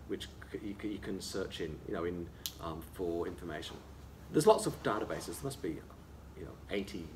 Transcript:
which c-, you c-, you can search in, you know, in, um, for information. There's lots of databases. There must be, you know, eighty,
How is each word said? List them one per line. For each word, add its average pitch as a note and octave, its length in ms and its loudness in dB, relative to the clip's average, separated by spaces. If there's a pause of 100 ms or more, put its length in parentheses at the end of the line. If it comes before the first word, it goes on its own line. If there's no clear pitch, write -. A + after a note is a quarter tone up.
which G2 200 -2 (240)
c-, G2 100 -4
you G2+ 200 -4
c-, G#2+ 60 0
you G2+ 100 -2
can G2 220 -2
search - 420 -2
in, D#2 120 -2 (140)
you - 60 0
know, E2+ 100 2
in, F2 240 0 (340)
um, D#2+ 200 -2 (100)
for E2+ 340 2
information. E2+ 500 -4 (560)
There's D#3 140 8
lots G#3+ 200 12
of C#3+ 160 0
databases. F2 540 2
There - 80 -6
must - 180 -4
be, D#2+ 160 0 (580)
you E2+ 80 -8
know, E2 80 -8 (180)
eighty, G2 460 0